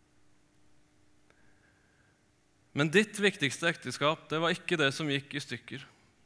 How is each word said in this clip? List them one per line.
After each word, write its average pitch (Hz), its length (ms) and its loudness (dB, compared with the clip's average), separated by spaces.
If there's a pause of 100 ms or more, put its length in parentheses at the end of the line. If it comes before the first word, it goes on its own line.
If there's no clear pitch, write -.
(2750)
Men 147 160 2
ditt 214 280 4
viktigste 170 500 0
ekteskap, 147 580 -2
det 156 120 -2
var 165 120 2
ikke 170 280 -2
det 139 120 6
som 156 160 -4
gikk 139 280 -2
i 143 40 -4
stykker. 131 440 -10 (400)